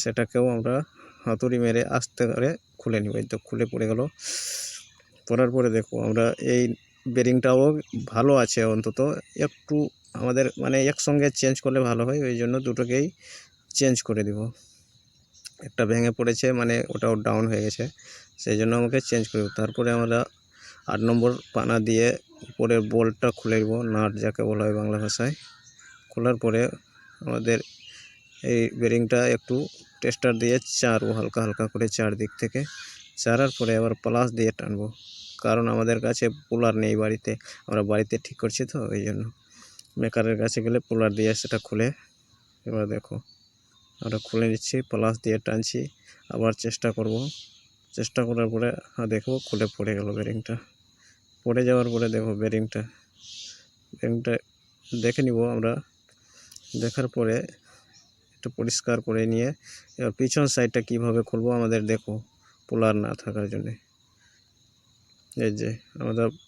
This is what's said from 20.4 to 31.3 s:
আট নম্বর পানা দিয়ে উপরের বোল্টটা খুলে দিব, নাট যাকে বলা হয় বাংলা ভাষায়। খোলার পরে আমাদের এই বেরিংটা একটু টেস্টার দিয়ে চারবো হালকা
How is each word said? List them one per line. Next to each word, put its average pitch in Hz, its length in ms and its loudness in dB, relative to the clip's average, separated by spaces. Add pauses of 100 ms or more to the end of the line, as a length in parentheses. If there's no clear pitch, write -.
আট 107 160 -2
নম্বর 117 220 4 (240)
পানা 117 220 2 (120)
দিয়ে 113 180 6 (440)
উপরের 117 300 2 (120)
বোল্টটা 113 360 2 (100)
খুলে 110 240 0
দিব, 110 100 0 (220)
নাট 107 180 2 (100)
যাকে 110 260 -2
বলা 107 160 0
হয় 107 160 2
বাংলা 107 240 -2
ভাষায়। 117 280 -2 (800)
খোলার 120 320 0
পরে 113 180 2 (640)
আমাদের 117 320 0 (920)
এই 120 100 4 (200)
বেরিংটা 117 400 2 (160)
একটু 123 200 -4 (460)
টেস্টার 123 400 0
দিয়ে 120 140 4 (240)
চারবো 110 380 2
হালকা 113 260 -2